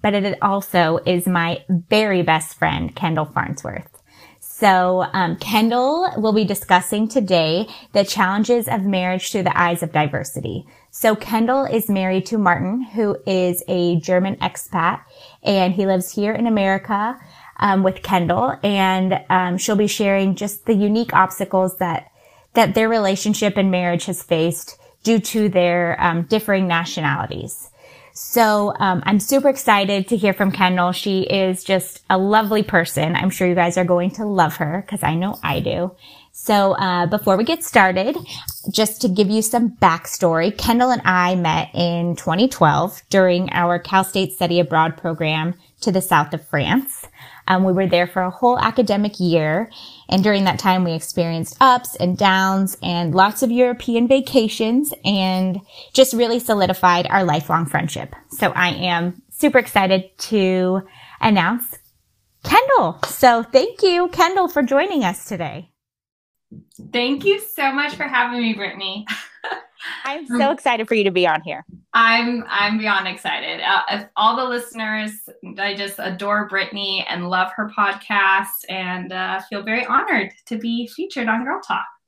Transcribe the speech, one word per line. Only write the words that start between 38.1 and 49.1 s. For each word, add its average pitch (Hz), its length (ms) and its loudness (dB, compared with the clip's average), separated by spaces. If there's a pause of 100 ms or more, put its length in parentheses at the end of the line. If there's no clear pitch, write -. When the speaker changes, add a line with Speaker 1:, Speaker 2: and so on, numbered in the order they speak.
Speaker 1:
just 214 300 -2
to 247 60 0
give 190 220 2
you 220 120 2
some 233 300 0
backstory, 170 840 0
Kendall 240 360 2
and 233 140 0
I 185 300 2
met 160 380 -2
in 170 420 -2
twenty 190 320 0
twelve 160 600 2
during 185 420 4
our 175 260 0
Cal 190 260 2
State 190 300 -2
Study 175 260 0
Abroad 165 380 2
program 160 560 -2 (280)
to - 100 0
the 185 100 2
south 151 320 2
of - 140 -10
France. - 600 -2 (420)
Um, 185 140 4
we 190 80 2
were 190 160 2
there 175 200 2
for 185 160 -2
a 185 60 -2
whole 247 300 2
academic 208 640 0